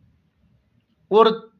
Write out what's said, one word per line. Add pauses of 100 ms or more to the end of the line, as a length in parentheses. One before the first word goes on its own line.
(1120)
ஒரு